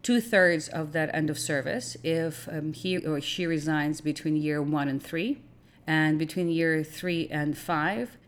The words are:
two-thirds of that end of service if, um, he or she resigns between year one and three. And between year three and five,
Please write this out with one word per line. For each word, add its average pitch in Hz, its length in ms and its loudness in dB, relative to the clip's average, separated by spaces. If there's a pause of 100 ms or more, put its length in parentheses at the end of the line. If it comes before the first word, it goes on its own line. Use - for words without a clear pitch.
two-thirds 190 640 4
of 156 240 -6
that 156 220 0
end 156 160 0
of 151 80 -4
service 151 640 -2
if, 165 460 -2
um, 156 240 -4
he 180 260 -2
or 151 220 -2
she 170 260 -4
resigns 151 540 0
between 151 360 0
year 151 240 0
one 143 280 0
and 135 140 -2
three. 202 380 -2 (460)
And 156 320 4
between 170 320 0
year 160 340 2
three 170 460 -4
and 147 280 -2
five, 185 580 -2 (100)